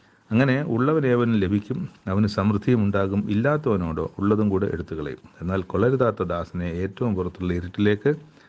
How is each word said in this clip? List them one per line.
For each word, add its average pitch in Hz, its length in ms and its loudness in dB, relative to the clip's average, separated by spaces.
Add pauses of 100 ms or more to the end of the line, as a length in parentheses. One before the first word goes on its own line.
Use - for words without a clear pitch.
(300)
അങ്ങനെ 131 320 2
ഉള്ളവൻ 139 440 2
ഏവനും 120 300 2
ലഭിക്കും, 104 520 -2 (200)
അവന് 101 180 2
സമൃദ്ധിയും 107 580 2
ഉണ്ടാകും, 101 460 0
ഇല്ലാത്തവനോടോ 104 760 0 (140)
ഉള്ളതും 104 300 2
കൂടെ 98 180 0
എടുത്തു 82 280 -6
കളയും. 73 280 -8 (180)
എന്നാൽ 92 220 -2
കൊള്ളരുതാത്ത 113 600 0
ദാസനെ 87 480 -4
ഏറ്റവും 95 440 -4
പുറത്തുള്ള 90 380 -4
ഇരുട്ടിലേക്ക് 101 600 0 (360)